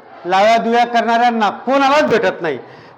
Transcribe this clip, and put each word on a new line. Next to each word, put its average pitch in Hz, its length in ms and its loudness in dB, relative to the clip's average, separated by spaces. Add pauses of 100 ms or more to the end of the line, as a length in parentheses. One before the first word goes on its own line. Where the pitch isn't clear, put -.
(240)
लावादुव्या 220 600 2
करणाऱ्यांना 233 640 0
कोणालाच 277 600 0
भेटत 185 320 -2
नाही. 147 160 -6 (400)